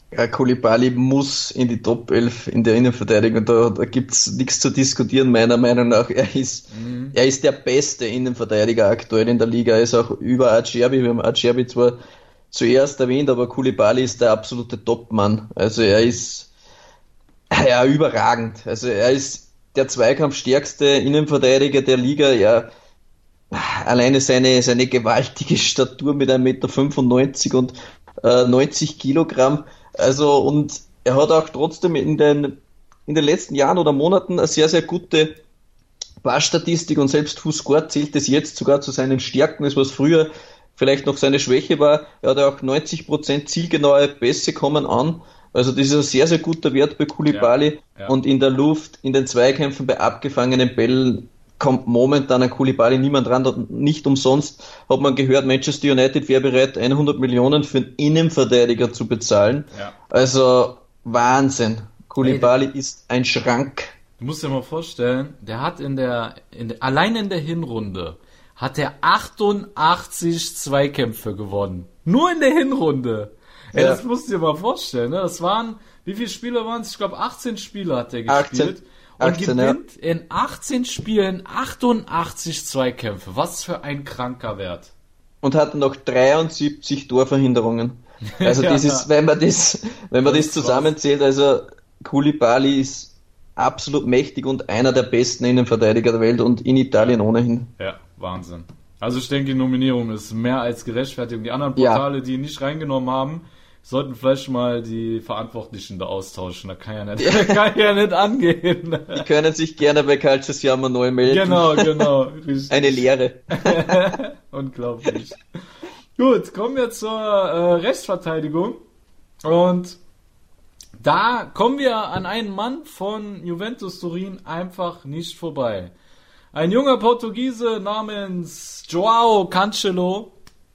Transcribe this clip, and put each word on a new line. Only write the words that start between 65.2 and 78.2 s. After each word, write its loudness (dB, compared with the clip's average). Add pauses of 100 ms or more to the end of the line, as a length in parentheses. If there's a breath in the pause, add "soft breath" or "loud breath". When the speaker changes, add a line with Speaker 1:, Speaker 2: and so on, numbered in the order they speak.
Speaker 2:
der -10
hat -6
in -6
der, -4 (160)
in -12
der, -12
allein 0
in -6
der -4
Hinrunde -8 (380 soft breath)
hat -8
er -4
achtundachtzig -2
Zweikämpfe -2
gewonnen. -6 (200)
Nur 2
in -4
der 4
Hinrunde. -2 (420 loud breath)
Ey, 2
Speaker 1:
Ja. 6
Speaker 2:
das -2
musst -4
du -4
dir -2
mal 0
vorstellen, -4
ne? -4
Das -6
waren, -4 (280 soft breath)
wie -10
viele -8
Spiele -6
waren's? -8
Ich -16
glaub, -6
achtzehn -8
Spiele -8
hat -6
er -8